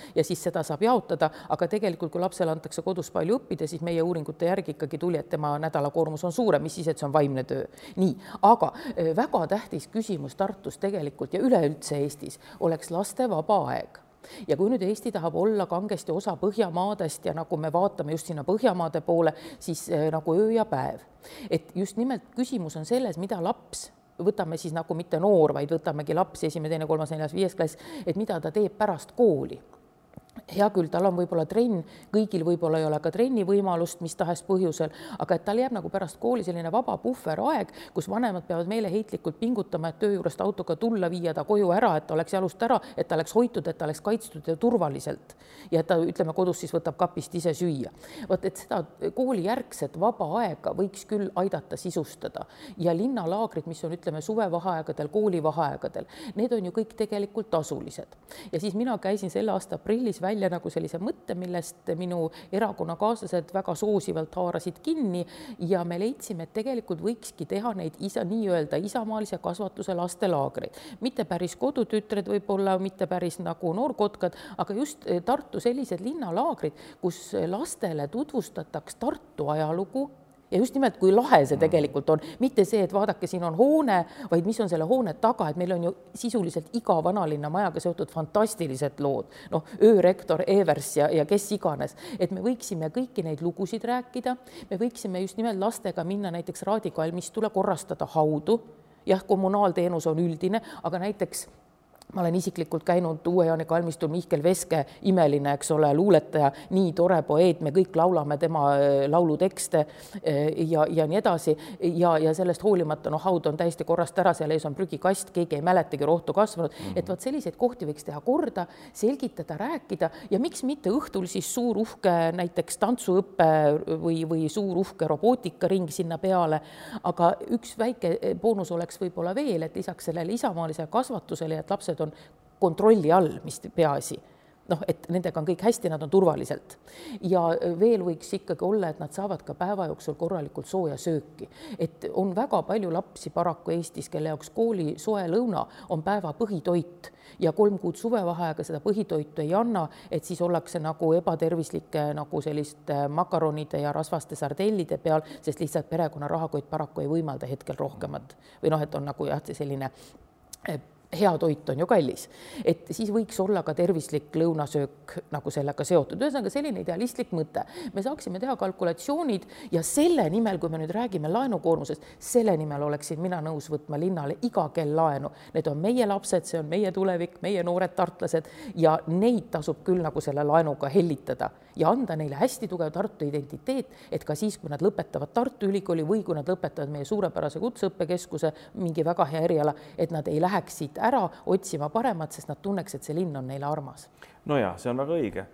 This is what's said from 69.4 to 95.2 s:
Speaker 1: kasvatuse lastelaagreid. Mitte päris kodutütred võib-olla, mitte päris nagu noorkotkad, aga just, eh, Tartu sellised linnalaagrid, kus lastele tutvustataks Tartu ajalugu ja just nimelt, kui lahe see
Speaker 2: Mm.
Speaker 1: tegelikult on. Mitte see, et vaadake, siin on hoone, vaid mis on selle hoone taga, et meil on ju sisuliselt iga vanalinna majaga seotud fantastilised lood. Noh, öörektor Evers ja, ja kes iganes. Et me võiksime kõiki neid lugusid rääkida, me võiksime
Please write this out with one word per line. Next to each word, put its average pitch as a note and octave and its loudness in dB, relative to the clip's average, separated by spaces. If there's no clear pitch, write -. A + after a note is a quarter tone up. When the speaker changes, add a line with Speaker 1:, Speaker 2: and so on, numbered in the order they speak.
Speaker 1:
kasvatuse F#3 -6
lastelaagreid. F3 -2
Mitte B3+ -2
päris F3 -4
kodutütred G#3+ -2
võib-olla, G3 0
mitte F#3+ -4
päris F3+ -2
nagu E3 -4
noorkotkad, G#3 -2
aga G3 -2
just, - -6
eh, F3 0
Tartu - -2
sellised A#3+ -2
linnalaagrid, A#3+ -2
kus - -4
lastele F3+ -4
tutvustataks A3 -6
Tartu A3+ -4
ajalugu E3+ -2
ja - 2
just B3 2
nimelt, C4+ 2
kui F#3 6
lahe A3+ 8
see C#3 2
Speaker 2:
Mm. - 2
Speaker 1:
tegelikult D#3 2
on. D#3 6
Mitte A#3 4
see, G#3 2
et E3+ -2
vaadake, G3 0
siin F3 -4
on E3 -2
hoone, B3 4
vaid E3+ 4
mis A3 -2
on G3+ 0
selle D#3+ 0
hoone A3+ 2
taga, A3 2
et D3 -4
meil F3+ 0
on F3 0
ju F3 -2
sisuliselt F#3 -2
iga F3+ 2
vanalinna D#3 0
majaga E3+ 0
seotud E3+ -4
fantastilised D3+ 0
lood. C3+ 0
Noh, D#3+ 0
öörektor F#3 6
Evers D#3+ 2
ja, D3 4
ja D3+ 4
kes G3+ 0
iganes. C#3+ -2
Et F3+ 0
me F#3 -6
võiksime F#3 -2
kõiki B3 -4
neid D#3 -4
lugusid F3 -4
rääkida, B3 -4
me G3 -4
võiksime F#3+ -2